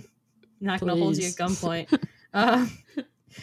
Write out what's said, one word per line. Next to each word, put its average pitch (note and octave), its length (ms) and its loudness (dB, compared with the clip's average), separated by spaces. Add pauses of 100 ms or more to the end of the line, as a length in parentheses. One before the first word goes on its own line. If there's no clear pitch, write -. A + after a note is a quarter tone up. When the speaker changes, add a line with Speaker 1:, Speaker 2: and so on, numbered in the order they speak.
(280)
Speaker 1:
<laughs> - 320 -20
not F#3+ 200 -2
gonna F3 160 0
hold D#3+ 220 2
you F3+ 100 -2
at F3+ 80 -8
Speaker 2:
Please. F3+ 240 -2
Speaker 1:
gunpoint. E3+ 480 0
<laughs> - 60 -20 (220)
Um, A#3 320 4 (760)